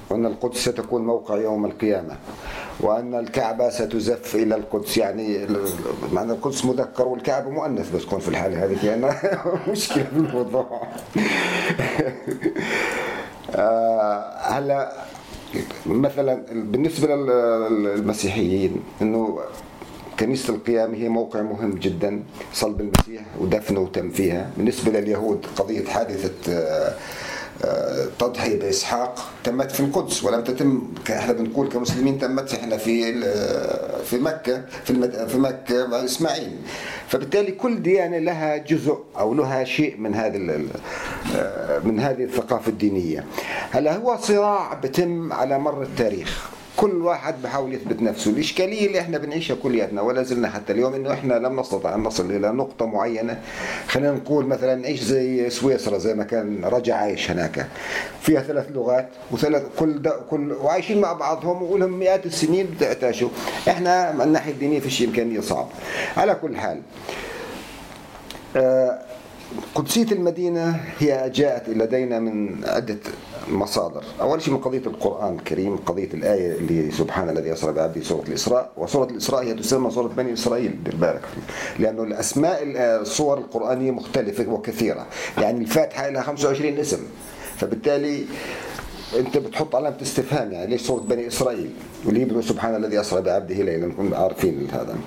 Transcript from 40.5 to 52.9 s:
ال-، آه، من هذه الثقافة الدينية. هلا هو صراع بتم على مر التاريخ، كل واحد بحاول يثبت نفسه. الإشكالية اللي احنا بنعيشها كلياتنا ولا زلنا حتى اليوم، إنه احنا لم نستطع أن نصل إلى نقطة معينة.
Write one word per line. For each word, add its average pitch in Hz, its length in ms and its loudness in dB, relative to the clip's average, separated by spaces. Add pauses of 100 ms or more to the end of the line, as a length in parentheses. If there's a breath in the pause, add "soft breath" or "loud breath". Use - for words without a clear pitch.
ال-، 76 180 0 (680 loud breath)
آه، 95 420 0
من 107 220 2
هذه 127 240 0
الثقافة 117 440 0
الدينية. 92 560 0 (460 loud breath)
هلا 151 260 2
هو 233 240 0
صراع 202 540 2
بتم 165 580 0
على 135 260 2
مر 139 240 0
التاريخ، 98 680 -2 (260)
كل 190 260 4
واحد 147 400 0
بحاول 131 320 -2
يثبت 113 280 -2
نفسه. 107 280 2
الإشكالية 190 560 2
اللي 190 140 2
احنا 165 180 -2
بنعيشها 147 440 -2
كلياتنا 104 400 2
ولا 127 200 4
زلنا 120 280 0
حتى 104 220 -4
اليوم، 127 220 2
إنه 135 180 -2
احنا 127 220 2
لم 127 260 2
نستطع 92 340 -2
أن 107 60 2
نصل 107 300 0
إلى 101 220 2
نقطة 120 340 -2
معينة. 113 540 -2 (480 loud breath)